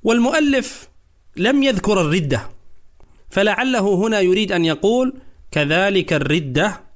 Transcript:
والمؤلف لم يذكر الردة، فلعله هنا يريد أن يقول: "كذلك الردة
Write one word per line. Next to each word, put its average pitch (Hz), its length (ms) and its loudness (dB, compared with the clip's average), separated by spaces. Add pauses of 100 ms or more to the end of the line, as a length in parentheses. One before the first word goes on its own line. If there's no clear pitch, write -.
والمؤلف 262 840 0 (480)
لم 254 260 2
يذكر 208 380 0
الردة، 147 500 -2 (800)
فلعله 208 640 0
هنا 214 260 0
يريد 190 320 2
أن 170 120 0
يقول: 226 500 0 (360)
"كذلك 175 640 0
الردة 151 680 0 (160)